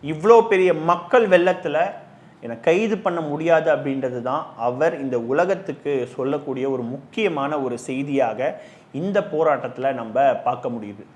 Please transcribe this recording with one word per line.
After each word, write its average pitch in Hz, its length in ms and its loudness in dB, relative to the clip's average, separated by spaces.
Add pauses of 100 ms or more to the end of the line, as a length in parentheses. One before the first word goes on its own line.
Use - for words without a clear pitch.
"இவ்வளோ 196 440 6
பெரிய 185 260 4
மக்கள் 175 540 2
வெள்ளத்துல 180 520 2 (640)
என்னை 117 200 -10
கைது 202 360 2
பண்ண 175 240 -2
முடியாது" 156 540 2
அப்படின்றது 135 460 -4
தான் 135 260 -4 (100)
அவர் 127 420 0
இந்த 127 200 -2
உலகத்துக்கு 143 960 -2
சொல்லக்கூடிய 139 540 -4
ஒரு 127 140 -4
முக்கியமான 147 760 -4
ஒரு 123 200 -4
செய்தியாக 135 800 -2 (300)
இந்த 190 280 -2
போராட்டத்துல 139 760 0
நம்ம 117 280 -2
பார்க்க 131 480 0
முடியுது. 107 360 -10 (100)